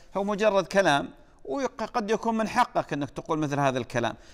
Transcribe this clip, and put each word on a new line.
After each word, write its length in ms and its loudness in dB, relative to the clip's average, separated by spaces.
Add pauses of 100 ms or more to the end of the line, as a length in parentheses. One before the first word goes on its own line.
(160)
هو 80 -2
مجرد 420 2
كلام، 420 2 (360)
وقد 640 -4
يكون 260 0
من 120 0
حقك 440 0
أنك 180 -4
تقول 280 -4
مثل 220 0
هذا 180 2
الكلام. 360 -2 (200)